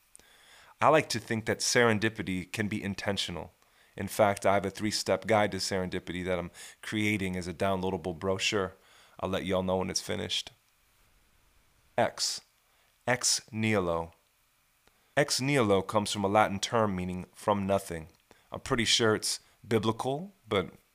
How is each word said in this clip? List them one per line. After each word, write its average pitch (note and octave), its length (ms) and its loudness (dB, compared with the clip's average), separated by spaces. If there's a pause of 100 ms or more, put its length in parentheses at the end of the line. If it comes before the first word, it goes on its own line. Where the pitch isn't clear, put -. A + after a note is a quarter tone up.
(800)
I A#2 100 6
like D3+ 200 4
to A2+ 100 -4
think A2 260 -4
that G#2+ 160 0
serendipity G#2+ 880 2
can G#2+ 160 -4
be G2+ 160 -6
intentional. F2+ 720 -6 (420)
In G2+ 120 -6
fact, G2+ 380 2
I G2 80 4
have G2 120 0
a G2 40 -2
three-step G2+ 560 -2
guide G#2 280 2
to F#2+ 40 -6
serendipity F2+ 640 -4
that F2+ 140 -2
I'm F2 140 -8 (320)
creating G#2 520 -2
as F2 120 -6
a F2+ 60 -8
downloadable F#2 640 -2
brochure. F#2+ 560 0 (440)
I'll F#2 100 -4
let F2+ 140 -2
y'all F#2 200 0
know F#2 140 2
when F#2 120 -2
it's F#2 120 -4
finished. F#2+ 500 -6 (1500)
X. - 440 -2 (640)
Ex - 340 0 (100)
nihilo. F#2+ 600 0 (1040)
Ex C#3+ 260 2
nihilo A#2+ 400 4
comes G#2 300 -2
from G#2 120 -2
a F#2+ 40 2
Latin G2 320 4
term G#2+ 360 0
meaning F2+ 380 -4
from G2+ 320 0
nothing. E2+ 440 -2 (420)
I'm - 80 -10
pretty A#2+ 260 0
sure A2 300 4
it's - 240 -4 (280)
biblical, A#2 680 -2 (120)
but G2+ 220 0 (260)